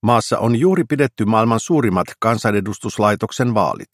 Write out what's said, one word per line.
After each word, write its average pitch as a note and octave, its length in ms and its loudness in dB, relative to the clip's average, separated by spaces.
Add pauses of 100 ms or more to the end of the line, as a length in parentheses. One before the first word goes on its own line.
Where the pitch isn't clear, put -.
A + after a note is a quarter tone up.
Maassa A#2 360 2
on A#2+ 160 2
juuri F3 280 2
pidetty C3+ 420 -2
maailman A2 340 2
suurimmat A2 480 0 (120)
kansanedustuslaitoksen G#2+ 1300 -2
vaalit. F#2+ 400 -2